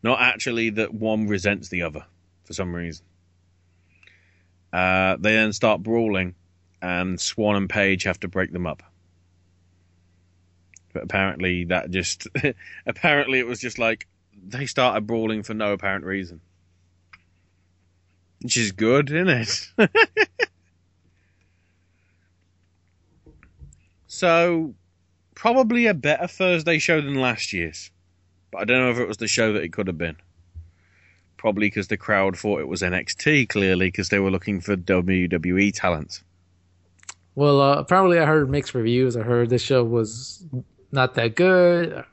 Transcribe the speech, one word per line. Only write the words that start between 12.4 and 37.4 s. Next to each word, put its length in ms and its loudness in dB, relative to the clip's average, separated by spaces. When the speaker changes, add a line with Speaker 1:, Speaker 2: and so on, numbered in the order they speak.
Speaker 1:
<laughs> 280 -20
apparently 540 0
it 80 -2
was 120 -6
just 200 -10
like, 280 -2
they 200 -10
started 400 0
brawling 340 -2
for 140 -10
no 180 -2
apparent 320 -6
reason. 360 -8
Which 140 -2
is 140 0
good, 380 2
isn't 200 0
it? 100 6
<laughs> 400 2
So, 640 2
probably 500 2
a 80 4
better 340 0
Thursday 520 0
show 220 2
than 140 -4
last 380 -2
year's. 380 -8
But 100 -8
I 20 -2
don't 160 2
know 100 2
if 80 -2
it 100 -2
was 100 -8
the 100 -6
show 260 0
that 100 -2
it 100 -8
could 140 -4
have 100 -6
been. 180 -6
Probably 340 0
'cause 180 -4
the 100 -4
crowd 380 0
thought 260 -2
it 60 -8
was 140 -6
N 140 -2
X 180 -4
T, 320 2
clearly, 460 2
'cause 180 -6
they 80 2
were 140 2
looking 300 -4
for 140 -2
W 520 0
W 320 0
E 120 4
talent. 520 -4
Speaker 2:
Well, 260 6